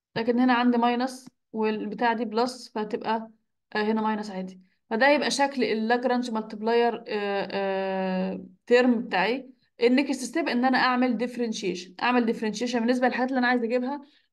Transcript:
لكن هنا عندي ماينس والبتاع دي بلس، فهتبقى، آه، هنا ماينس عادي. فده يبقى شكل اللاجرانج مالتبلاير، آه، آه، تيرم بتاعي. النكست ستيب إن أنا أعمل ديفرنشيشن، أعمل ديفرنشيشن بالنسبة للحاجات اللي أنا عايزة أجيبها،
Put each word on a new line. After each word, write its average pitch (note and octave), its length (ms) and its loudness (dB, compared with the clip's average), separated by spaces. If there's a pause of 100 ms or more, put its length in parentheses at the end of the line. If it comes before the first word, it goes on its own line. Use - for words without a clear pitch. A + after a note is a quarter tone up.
(160)
لكن A#3 240 0
هنا B3+ 140 4
عندي A#3+ 240 2
ماينس A#3+ 500 -2 (240)
والبتاع A3 600 -2
دي A3+ 120 -4
بلس، A3+ 500 -4
فهتبقى، A3 560 -4 (460)
آه، G#3+ 60 0
هنا A3 200 2
ماينس G#3 280 -2
عادي. F#3 300 -10 (300)
فده A3+ 180 4
يبقى C4 220 4
شكل C#4 340 0
اللاجرانج B3 680 0
مالتبلاير، A3 760 0
آه، G3+ 440 -2
آه، F#3+ 920 -2 (220)
تيرم B3 360 6
بتاعي. G#3 480 -2 (320)
النكست C4 420 2
ستيب D4+ 240 -4
إن B3 160 0
أنا B3+ 140 2
أعمل B3 380 2
ديفرنشيشن، A3 840 -4
أعمل A#3+ 240 2
ديفرنشيشن A3+ 540 -2
بالنسبة B3 280 2
للحاجات B3 200 -2
اللي C4 100 -2
أنا B3 80 2
عايزة B3 180 2
أجيبها، B3+ 360 -2 (320)